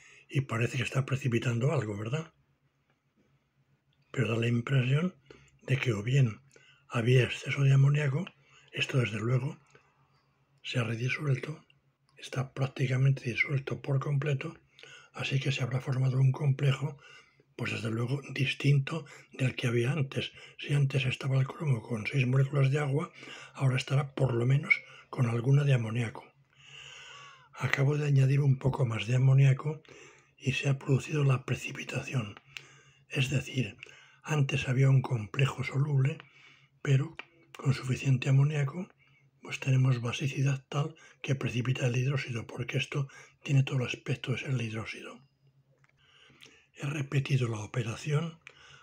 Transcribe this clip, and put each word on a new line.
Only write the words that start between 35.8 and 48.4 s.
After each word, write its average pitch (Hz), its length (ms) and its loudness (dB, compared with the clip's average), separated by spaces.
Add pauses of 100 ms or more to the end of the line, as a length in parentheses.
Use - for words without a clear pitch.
pero 139 340 2 (400)
con - 160 0
suficiente 127 560 0
amoníaco, 143 600 2 (520)
pues - 200 -10
tenemos 131 400 4
basicidad 135 680 -2
tal 156 280 -4 (260)
que 139 120 -2
precipita 123 520 -2
el 120 100 0
hidróxido, 127 500 -2
porque - 320 -6
esto 139 280 -4 (360)
tiene 135 200 4
todo 135 160 -2
el 123 80 -2
aspecto - 460 -4
de 110 60 -4
ser - 120 -8
el 127 120 -2
hidróxido. 110 600 -10 (1500)
He - 100 -8
repetido 139 600 0
la 113 120 -4
operación 127 800 -4 (420)